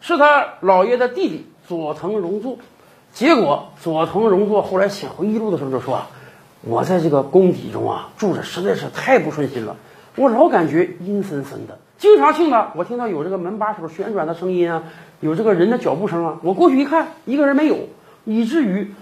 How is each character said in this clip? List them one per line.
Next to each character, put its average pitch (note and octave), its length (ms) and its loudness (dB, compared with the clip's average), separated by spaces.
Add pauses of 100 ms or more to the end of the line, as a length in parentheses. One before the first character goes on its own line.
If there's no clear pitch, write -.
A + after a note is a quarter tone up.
是 E4+ 160 -2
他 C#4+ 300 4 (160)
姥 F#3 220 4
爷 B3 120 2
的 B3 120 0
弟 D4 200 -4
弟 D#3+ 180 -10 (200)
佐 D#3+ 260 -6
藤 F#3 260 -6
荣 F#3+ 220 -4
作。 B3 180 -10 (540)
结 D#4 220 4
果 D3 360 0 (120)
佐 D#3+ 240 -2
藤 G#3+ 220 0
荣 G3 200 2
作 G3+ 140 2
后 F#3 160 -4
来 G3 100 2
写 - 200 -10
回 E3 180 -6
忆 G#3+ 140 -2
录 G#3+ 100 -4
的 D#3+ 80 -2
时 C#3+ 60 -6
候 C3 80 -4
就 B2+ 80 -2
说 B2+ 160 -4
啊 G2+ 100 -8 (560)
，“我 A#2+ 220 -2
在 F3+ 160 0
这 D#3+ 100 0
个 C#3 140 2
公 F#3 280 6
邸 B2 200 -8
中 A2+ 180 -4
啊 - 260 -10
住 F3+ 200 -2
着 - 80 -8
实 - 180 -10
在 F#3+ 140 0
是 - 180 -8
太 B3 240 2
不 D3+ 140 -2
顺 D3 160 -4
心 A#2+ 180 -8
了， - 100 -12 (400)
我 B3+ 140 4
老 C4 180 4
感 F3 200 2
觉 E3 320 0
阴 G3 240 -4
森 C#3+ 180 -6
森 A2+ 240 -14
的， - 120 -20 (200)
经 G#4 200 8
常 D4+ 140 4
性 D#4+ 180 2
的 A#3 260 2
我 F3 80 -4
听 A#3+ 140 -8
到 A#3+ 100 -4
有 D#3 160 -4
这 F3+ 60 -6
个 G3 60 -4
门 F#3+ 220 -8
把 G#3+ 160 -4
手 E3 140 -12
旋 G3+ 240 -8
转 E3 160 -2
的 E3 60 -4
声 F3+ 180 -4
音 F3 200 0
啊， E3 120 -4 (340)
有 D#3 160 -2
这 G3 80 -2
个 G#3+ 120 4
人 F3+ 160 4
的 A#3+ 80 0
脚 C#3+ 180 0
步 G3 100 -2
声 E3+ 180 -2
啊， E3 180 -6
我 F3 120 0
过 E4 160 6
去 C4 80 4
一 C#4+ 60 2
看， D#4+ 240 0 (160)
一 B3+ 120 -4
个 C#4+ 120 2
人 C#4 80 2
没 D4+ 100 2
有， G#3 100 2 (480)
以 A3 200 -2
至 D4 180 0
于 G3+ 400 -4